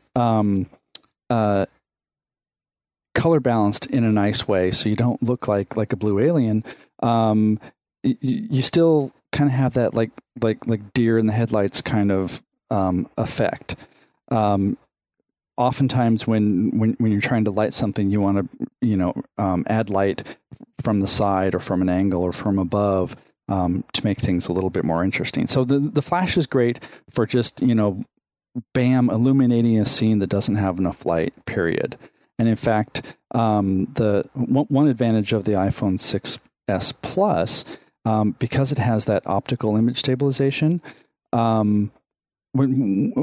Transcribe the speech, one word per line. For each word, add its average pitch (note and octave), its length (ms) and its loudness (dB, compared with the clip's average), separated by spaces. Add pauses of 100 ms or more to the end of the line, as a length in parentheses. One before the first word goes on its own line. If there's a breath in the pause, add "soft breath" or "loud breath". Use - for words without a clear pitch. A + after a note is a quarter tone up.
(160)
um, G#2+ 500 2 (640)
uh, G#2 360 0 (1500)
color E3 240 2
balanced A2 480 0
in B2 160 0
a A2 80 2
nice G#2 360 0
way, F#2 240 2
so - 180 0
you G#2 60 0
don't A#2+ 280 0
look A#2+ 240 -2
like, G2+ 280 -2
like G#2+ 180 -2
a - 20 0
blue G2+ 240 0
alien, A#2+ 440 2 (380 loud breath)
um, G#2+ 580 2 (440 loud breath)
y-, B2+ 180 0
y-, - 300 -4
you C3 100 2
still D#3+ 500 2 (200)
kinda C#3+ 200 2
have B2+ 220 0
that, A#2+ 200 0
like, A2+ 180 0 (300)
like, A2+ 260 -2
like, G#2 260 -4
deer A2+ 240 2
in A2+ 80 2
the G#2+ 80 0
headlights A2 480 0
kind G#2 300 0
of, F#2+ 320 -4 (260)
um, F#2 480 0
effect. - 580 -4 (540 soft breath)
Um, G2+ 480 0 (800)
oftentimes A#2+ 720 0
when, G#2 500 0
when, A2 220 2
when A2 140 2
you're G2+ 80 0
trying A2 240 0
to G#2+ 60 0
light G#2 220 0
something, G2+ 360 -2
you G#2 100 0
wanna, G2 300 0 (320)
you G#2+ 160 0
know, F2 180 -2 (220)
um, F#2+ 300 0
add A2 220 0
light G2 320 0 (600 loud breath)
from G#2+ 180 0
the F#2+ 80 0
side F#2+ 480 0
or F2+ 60 -2
from F#2 200 -2
an F#2 60 0
angle F#2 340 0
or F2+ 120 -2
from G2 260 -2
above, F#2+ 560 0 (320 soft breath)
um, F#2 460 -2
to - 100 -4
make G2 140 0
things F2+ 320 -2
a F2 40 -4
little F#2+ 160 -2
bit F2 140 -2
more E2 220 0
interesting. - 420 -4
So C3 160 0
the, C#3 160 0
the D3 220 -2
flash F3 340 -2
is E3+ 120 0
great A#2+ 340 0 (280 loud breath)
for A#2 160 0
just, - 360 -2
you B2+ 120 2
know, G#2 300 0 (720)
bam, B2+ 360 2
illuminating A#2+ 680 2
a G2+ 60 2
scene A2 340 2
that F#2+ 80 0
doesn't G2+ 280 0
have F#2+ 220 -2
enough F2+ 280 -4
light, E2 280 0 (120)
period. - 520 -2 (400 loud breath)
And A2+ 120 2
in A2 80 2
fact, G#2+ 440 -2 (320 loud breath)
um, G#2 600 0
the G#2 400 0
one, C3 320 0
one C#3+ 240 2
advantage A2+ 420 0
of G#2+ 140 0
the G#2+ 80 2
iPhone F#2+ 440 0
six - 400 -2 (300)
S F#2 240 -2
Plus, - 720 -2 (400 loud breath)
um, A2 360 0
because C3+ 340 0
it B2 40 -2
has A2+ 280 0
that G2+ 200 0
optical G#2 520 -2
image A#2+ 220 2
stabilization, C#3 800 0 (500 loud breath)
um, G#2+ 600 2 (600)
when, C3 720 0